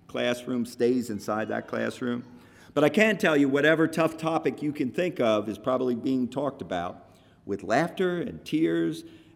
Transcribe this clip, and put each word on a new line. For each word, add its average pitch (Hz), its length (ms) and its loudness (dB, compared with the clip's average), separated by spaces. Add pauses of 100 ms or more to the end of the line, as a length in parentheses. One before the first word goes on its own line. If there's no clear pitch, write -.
classroom 123 580 -2
stays 120 440 0
inside 107 380 -4
that 110 220 -6
classroom. 120 560 -4 (500)
But 143 80 4
I 226 60 6
can 214 280 4
tell 165 180 2
you 143 140 4
whatever 151 380 4
tough 160 300 0
topic 160 440 -2
you 147 100 -2
can 139 200 -4
think 175 280 -2
of 110 300 2
is 101 80 -6
probably 127 380 0
being 127 320 0
talked 135 340 -6
about 90 460 -6 (380)
with 98 180 -4
laughter 165 580 0
and 143 240 -8
tears 165 600 0 (300)